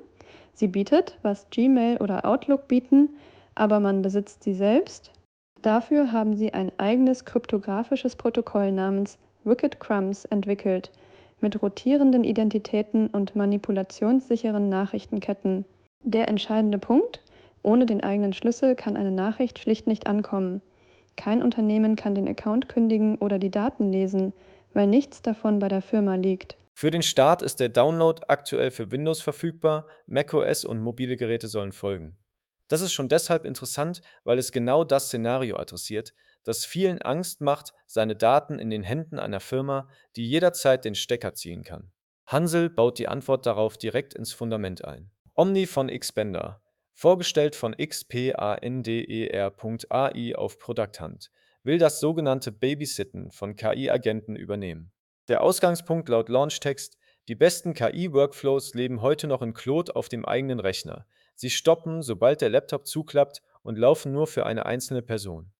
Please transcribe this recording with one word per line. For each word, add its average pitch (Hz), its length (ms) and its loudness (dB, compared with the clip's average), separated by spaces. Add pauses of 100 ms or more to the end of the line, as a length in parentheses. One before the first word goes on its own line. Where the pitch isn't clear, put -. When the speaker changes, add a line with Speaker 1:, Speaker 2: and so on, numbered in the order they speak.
(540)
Speaker 1:
Sie 214 140 0
bietet, 202 540 2
was 202 300 -4
Gmail 240 460 4
oder 190 280 -2
Outlook 269 420 2
bieten, 269 420 6 (440)
aber 208 260 4
man 196 220 2
besitzt 196 400 -2
sie 196 140 -2
selbst. 214 560 0 (500)
Dafür 247 500 2
haben 214 240 2
sie 214 200 0
ein 190 240 -2
eigenes 254 460 4
kryptografisches 233 880 -2
Protokoll 220 560 0
namens 196 480 -2 (240)
Wicked 214 360 0
Crumbs 196 460 -4
entwickelt, 202 640 -2 (480)
mit 208 220 -2
rotierenden 254 600 4
Identitäten 214 840 0
und 202 260 -2
manipulationssicheren 208 1300 0
Nachrichtenketten. 196 960 -2 (380)
Der 226 240 2
entscheidende 214 520 0
Punkt: 359 420 2 (400)
Ohne 240 240 6
den 220 180 0
eigenen 202 300 0
Schlüssel 247 400 2
kann 214 240 -6
eine 196 140 -2
Nachricht 214 480 -2
schlicht 220 260 0
nicht 220 220 0
ankommen. 196 560 -2 (520)
Kein 226 280 0
Unternehmen 220 520 2
kann 208 200 -2
den 196 120 -2
Account 214 400 -2
kündigen 220 520 2
oder 202 180 0
die 190 140 -2
Daten 208 400 0
lesen, 190 420 0 (400)
weil 202 140 4
nichts 247 340 2
davon 214 380 0
bei 196 80 0
der 196 160 -2
Firma 202 320 0
liegt. 185 420 -2 (160)
Speaker 2:
Für 151 180 0
den 165 100 0
Start 156 400 4
ist - 180 -4
der 123 100 2
Download 160 580 4
aktuell 131 420 0
für 107 220 -10
Windows 151 280 -2
verfügbar, 156 680 -2 (180)
mac 143 300 -2
O 147 80 4
S - 200 0
und 113 160 -6
mobile 120 380 -4
Geräte 113 300 -2
sollen 104 240 -6
folgen. 92 480 -8 (480)
Das 156 140 0
ist 185 120 -4
schon 131 160 -4
deshalb 165 360 2
interessant, 143 560 -6 (220)
weil 123 140 2
es 127 140 -2
genau 131 320 2
das 139 240 0
Szenario 120 500 -2
adressiert, - 560 -8 (300)
das 113 220 -4
vielen 180 360 0
Angst 165 400 -4
macht, 143 320 -2 (140)
seine 110 280 0
Daten 135 440 2
in 113 100 -6
den 107 140 -4
Händen 151 340 -6
einer 101 220 -6
Firma, 135 500 -4 (260)
die 117 140 -6
jederzeit 147 560 2
den 107 80 -4
Stecker 110 400 -4
ziehen 87 300 -12
kann. 87 280 -18 (360)
Hansel 170 420 2
baut 123 300 2
die 117 80 -4
Antwort 135 400 -2
darauf 107 300 0
direkt - 360 -6
ins - 180 -10
Fundament 107 540 -6
ein. 73 240 -14 (240)
Omni 190 320 2
von 135 220 -2
Xpander. 104 720 -6 (320)
Vorgestellt 160 640 2
von 110 200 -4
X - 300 -8
P 123 300 -2
A 104 180 -2
N 123 300 -6
D 113 180 -4
E 110 280 -6
R 98 200 -2
Punkt - 420 -10
A 131 220 0
I 120 220 -6
auf - 240 -6
Product 110 400 -6
Hunt, - 320 -16 (320)
will 156 160 2
das 156 200 4
sogenannte 147 520 0
Babysitten 104 800 -6
von 101 240 -10
K-I-Agenten 110 800 -2
übernehmen. 90 560 -8 (360)
Der 113 160 2
Ausgangspunkt 170 640 0
laut 113 220 0
Launchtext: 139 680 -2 (300)
Die 117 80 -8
besten 170 380 2
K-I-Workflows 139 1000 0
leben 123 280 -4
heute 151 260 0
noch 135 140 -2
in 113 120 -6
Claude 151 420 -2
auf 120 120 -4
dem 117 160 -8
eigenen 127 380 -2
Rechner. 95 440 -6 (300)
Sie 127 140 -8
stoppen, 165 520 0
sobald 123 380 2
der 127 100 2
Laptop 135 380 -2
zuklappt, 143 540 -2 (200)
und 110 160 -10
laufen 135 360 4
nur 147 120 0
für - 200 -4
eine 110 200 -4
einzelne 127 360 -4
Person. 98 580 -8